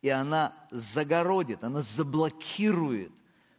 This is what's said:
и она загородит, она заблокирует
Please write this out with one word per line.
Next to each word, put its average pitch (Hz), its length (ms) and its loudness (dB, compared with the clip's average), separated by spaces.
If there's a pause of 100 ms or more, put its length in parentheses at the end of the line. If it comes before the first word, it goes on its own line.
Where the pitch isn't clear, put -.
и 135 60 0
она 143 480 0 (160)
загородит, 147 880 0
она 135 200 -4
заблокирует 151 1300 0 (460)